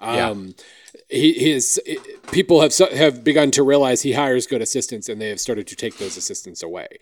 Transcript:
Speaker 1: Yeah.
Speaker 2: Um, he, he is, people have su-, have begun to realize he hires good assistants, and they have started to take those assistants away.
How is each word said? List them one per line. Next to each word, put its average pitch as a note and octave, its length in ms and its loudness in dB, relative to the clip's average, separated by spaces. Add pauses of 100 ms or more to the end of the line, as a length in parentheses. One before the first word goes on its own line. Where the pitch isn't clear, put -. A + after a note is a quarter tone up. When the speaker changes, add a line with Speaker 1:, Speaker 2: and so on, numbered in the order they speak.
Speaker 1:
Yeah. A2+ 300 -2
Speaker 2:
Um, F#2+ 240 -12 (540)
he, D#3+ 240 4
he C3 200 0
is, - 260 -2 (540)
people F3 260 4
have D3+ 140 4
su-, F#3 200 4
have C3+ 300 2
begun D3 280 4
to C#3 120 4
realize C3+ 380 4
he C#3 100 -2
hires B2+ 340 0
good B2 160 -4
assistants, A2+ 460 -6
and G#2+ 140 -8
they G#2+ 80 -6
have G#2 100 -8
started A2 280 -6
to - 100 -16
take A2+ 220 -8
those F#2+ 180 -8
assistants - 440 -12
away. E2+ 260 -10 (140)